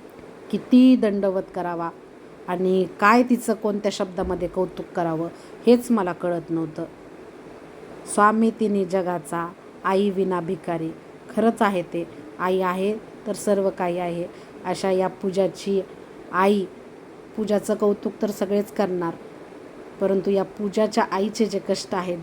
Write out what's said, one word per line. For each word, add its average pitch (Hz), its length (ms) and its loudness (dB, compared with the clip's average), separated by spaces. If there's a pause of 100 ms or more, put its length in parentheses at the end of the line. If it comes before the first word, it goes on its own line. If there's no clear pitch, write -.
(520)
किती 254 440 8
दंडवत 202 460 2 (140)
करावा 170 340 -4 (580)
आणि 185 380 2 (140)
काय 226 240 8
तिचं 233 300 0
कोणत्या 208 380 -2
शब्दामध्ये 185 560 -4
कौतुक 175 380 -4
करावं 165 440 -2 (380)
हेच 240 240 6
मला 180 220 2
कळत 175 360 -4
नव्हतं. 165 360 -4 (1300)
स्वामी 220 460 6
तिन्ही 202 260 2
जगाचा, 175 680 -2 (320)
आई 196 260 4
विना 185 300 0
भिकारी. 170 500 -4 (460)
खरंच 226 260 2
आहे 202 200 2
ते, 170 260 -6 (320)
आई 185 200 0
आहे 190 340 0 (340)
तर 208 60 -2
सर्व 196 360 0
काही 180 280 -2
आहे. 175 280 -4 (400)
अशा 185 260 -2
या 185 160 2
पूजाची 190 760 -2 (500)
आई, 190 340 4 (720)
पूजाचं 208 380 0
कौतुक 214 460 2
तर 208 80 0
सगळेच 202 420 -2
करणार, 180 420 -2 (880)
परंतु 196 300 2
या 196 120 2
पूजाच्या 208 680 0
आईचे 208 340 0
जे 190 140 -2 (100)
कष्ट 196 260 -4
आहेत, 175 280 -4